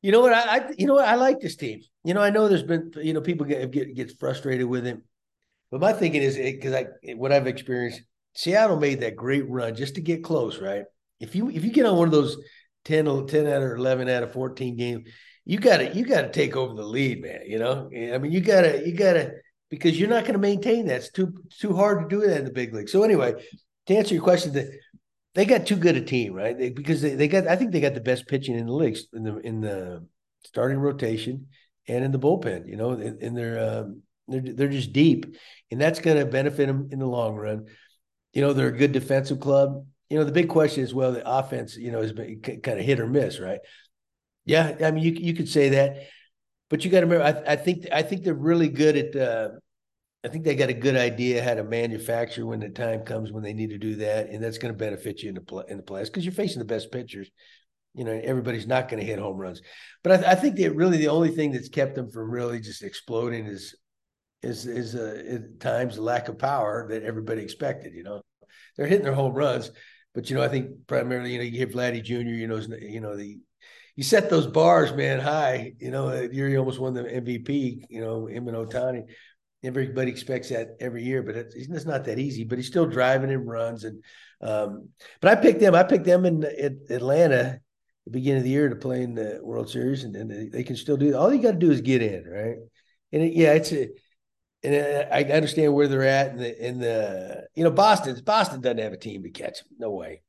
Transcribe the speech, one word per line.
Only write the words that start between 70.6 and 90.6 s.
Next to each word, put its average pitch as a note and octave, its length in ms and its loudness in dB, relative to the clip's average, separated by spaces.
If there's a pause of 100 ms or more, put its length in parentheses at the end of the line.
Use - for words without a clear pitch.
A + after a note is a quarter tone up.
primarily, B2 460 -2
you A#2+ 60 -6
know, A#2+ 40 -6
you A#2+ 80 -8
give A#2+ 200 -6
Vladdy A#2+ 300 -4
Junior, A#2 320 -6
you A2+ 140 -6
know, A2+ 80 -4
is, G#2+ 140 -8 (120)
you G#2+ 200 -12
know, G#2 160 -10
the, G#2 200 -14 (600)
you C#3 60 -6
set - 260 4
those D#3+ 180 4
bars, D#3+ 460 6
man, C3+ 260 0
high. C3 580 -2
You B2 140 -10
know, C3+ 160 -4
uh, C3 240 -4
you C3+ 260 0
almost C3 220 -2
won C3 140 -4
the A#2+ 200 -6
M B2 120 -6
V A#2+ 140 -4
P. C3 500 -4
You A2+ 100 -12
know, A2+ 280 -6
him A#2+ 200 -10
and A2+ 80 -6
Ohtani. A#2+ 480 -6 (580)
Everybody B2+ 480 -2
expects A#2+ 400 -8
that A2+ 300 -6
every A#2+ 240 -8
year, B2+ 180 -2
but A2+ 140 -8
it's, A#2 200 -12
it's C3+ 300 -10
not C#3 200 -4
that A2+ 120 -4
easy. B2 280 -4
But B2 140 -4
he's B2+ 80 -8
still E3+ 180 2
driving C3 440 2
in B2+ 160 -4
runs, A2+ 380 -6
and, A2 180 -12 (380)
um, G#2+ 480 -4 (320)
but G#3 180 8
I - 40 0
picked E4 180 6
them. F#3+ 160 8
I F3+ 80 8
picked F3+ 220 4
them F3+ 200 6
in, D#3+ 200 2
in C#3 340 -4 (100)
Atlanta C#3 460 4
at B2+ 260 -2 (440)
the A2+ 60 -14
beginning C3 260 0
of B2+ 80 0
the B2+ 60 0
year C#3+ 180 2
to - 80 -4
play B2+ 260 -4
in A#2+ 120 -8
the A2 280 -6
World A2+ 260 -6
Series, B2+ 360 -4
and, G#2+ 100 -10
and A2 160 -10
they, G#2+ 160 -10
they A#2 160 -8